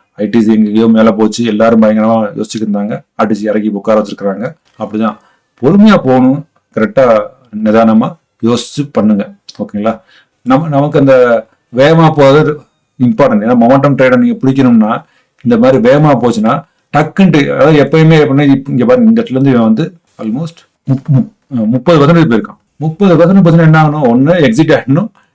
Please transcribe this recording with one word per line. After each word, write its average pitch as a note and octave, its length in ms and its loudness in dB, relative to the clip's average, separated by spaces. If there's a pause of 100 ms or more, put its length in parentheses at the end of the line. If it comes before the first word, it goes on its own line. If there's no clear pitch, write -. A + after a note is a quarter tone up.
(160)
ஐ G#2 120 -4
டி A2+ 140 0
சி A2 120 0
எங்கேயோ G#2+ 340 0
மேல A2+ 240 2
போச்சு, A2 340 -2
எல்லாரும் A2+ 360 0
பயங்கரமா A2 560 0
யோசிச்சுட்டு A2 280 -8
இருந்தாங்க, G#2 380 -6 (200)
அடிச்சு G#2 180 -4
இறக்கி G#2+ 260 -4
உட்கார G#2+ 340 -2
வச்சிருக்கிறாங்க. G2+ 520 -10 (260)
அப்படிதான் G#2+ 380 -6 (440)
பொறுமையா G3+ 340 4
போகணும், C3 500 0 (300)
கரெக்டா A2 460 0 (420)
நிதானமா A2 520 0 (260)
யோசிச்சு A#2+ 500 -4
பண்ணுங்க. G#2 420 -2 (260)
ஓகேங்களா? G#2+ 400 -6 (420)
நம்ம, C#3 260 -2
நமக்கு D3 320 -2
அந்த B2 460 2 (300)
வேகமா D#3 340 2 (100)
போறது C#3+ 360 2 (480)
இம்பார்ட்டன்ட். A2+ 400 0
ஏன்னா B2 180 0
மொமெண்டம் C3+ 340 2
ட்ரேடை B2+ 220 0
நீங்க A#2+ 300 -2
பிடிக்கணும்னா A#2+ 560 0 (400)
இந்த A#2+ 140 0
மாதிரி B2 320 2
வேகமா D3+ 180 2
போச்சுன்னா A#2+ 560 -2 (340)
டக்குன்ட்டு, D#3 520 0
அதாவது C#3+ 340 2
எப்பயுமே D#3+ 360 2
எப்படின்னா, C#3 300 0
இப்ப C#3 220 -2
இங்க B2 140 -2
பாருங்க, A#2+ 240 2
இந்த A2+ 120 2
இடத்துல A2+ 80 -8
இருந்து C3 200 0
இவன் A#2+ 120 2
வந்து A2+ 360 -2 (240)
almost C3 440 -10 (260)
முப்-, C3+ 260 -2
முப்-, - 140 -2 (160)
முப்பது C3 580 0
பர்சன்டேஜ் D#3+ 240 2
போயிருக்கான். A2 280 -4 (180)
முப்பது D#3+ 420 -2
பர்சன்டேஜ் E3+ 200 2
போச்சுன்னா E3 220 4
என்ன D#3 300 2
ஆகணும்? D3+ 140 -4
ஒண்ணு C3 260 2
எக்ஸிட் D3+ 420 0
ஆகணும், C#3+ 380 -2 (260)